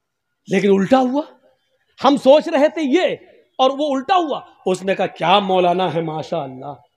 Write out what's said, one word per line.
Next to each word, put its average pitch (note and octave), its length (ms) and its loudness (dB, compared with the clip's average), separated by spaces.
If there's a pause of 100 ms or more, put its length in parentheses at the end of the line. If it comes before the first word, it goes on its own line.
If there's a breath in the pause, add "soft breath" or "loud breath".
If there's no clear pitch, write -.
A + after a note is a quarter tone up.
(500)
लेकिन G3 220 0
उल्टा G3 260 2
हुआ, C4 300 -2 (760)
हम C#4 160 4
सोच D4+ 320 4
रहे D4+ 200 2
थे D#4+ 120 -6
ये C#4 460 -2 (320)
और C4 120 4
वो C#4 140 -4
उल्टा C4+ 300 -2
हुआ। D4 400 -4 (120)
उसने F#3 280 -2
कहा, F#3 120 -2
"क्या F3 320 0
मौलाना F#3 500 0
है, E3 140 -4
माशाअल्लाह।" C#3+ 920 -10